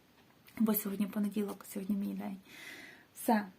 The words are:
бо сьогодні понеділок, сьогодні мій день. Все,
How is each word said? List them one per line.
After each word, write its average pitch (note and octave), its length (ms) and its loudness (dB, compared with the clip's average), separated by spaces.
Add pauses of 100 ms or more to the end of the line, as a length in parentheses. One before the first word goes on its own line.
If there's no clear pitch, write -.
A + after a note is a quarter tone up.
(580)
бо A3 160 6
сьогодні G3 320 0
понеділок, G3+ 600 -2
сьогодні G3 280 -2
мій G3+ 180 -2
день. G3 220 -4 (800)
Все, G#3 320 4 (120)